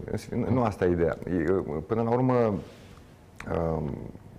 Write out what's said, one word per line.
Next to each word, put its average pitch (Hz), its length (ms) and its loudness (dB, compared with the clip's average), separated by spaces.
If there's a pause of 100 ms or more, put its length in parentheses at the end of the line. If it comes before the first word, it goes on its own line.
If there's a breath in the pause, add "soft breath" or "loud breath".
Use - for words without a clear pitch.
(120)
În 110 60 -4
fine, 117 320 -4
nu 123 140 4
asta 98 220 0
e 90 60 4
ideea. 82 260 2 (100)
E, 85 160 2 (440)
până 113 140 0
la 117 80 0
urmă, 127 240 4 (1400 loud breath)
um, 76 200 -4 (420)